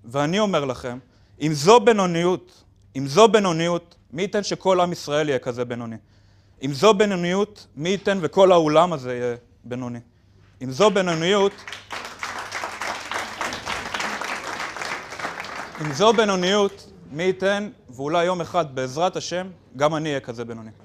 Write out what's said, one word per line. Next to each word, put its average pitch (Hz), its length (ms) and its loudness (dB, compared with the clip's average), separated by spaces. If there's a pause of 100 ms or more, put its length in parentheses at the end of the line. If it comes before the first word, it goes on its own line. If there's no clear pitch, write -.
ואני 143 340 0
אומר 185 260 2
לכם, 123 340 -6 (420)
אם 156 120 0
זו 180 280 6
בינוניות, 185 840 0 (320)
אם 135 100 -4
זו 190 220 8
בינוניות, 175 640 0 (180)
מי 175 100 -6
ייתן 202 200 -2
שכל 185 380 0
עם 175 120 2
ישראל 151 360 -2
יהיה 131 100 0
כזה 123 260 -4
בינוני? 117 320 -8 (680)
אם 143 80 -4
זו 196 220 6
בינוניות, 196 720 0 (100)
מי 156 120 -4
ייתן 196 320 -2
וכל 180 320 6
האולם 165 400 6
הזה 127 220 -6
יהיה 120 220 -4 (280)
בינוני? 120 360 -8 (640)
אם 131 80 -8
זו 196 200 4
בינוניות... 190 640 2 (4000)
אם 151 120 -4
זו 202 200 4
בינוניות, 202 800 0 (240)
מי 160 80 -4
ייתן, 190 460 -2 (220)
ואולי 147 340 -2
יום 180 160 0
אחד, 156 340 -2
בעזרת 135 420 -2
השם, 180 300 -6 (300)
גם 151 180 2
אני 156 140 -4
אהיה 139 120 -2
כזה 117 240 -10
בינוני. 113 260 -14 (140)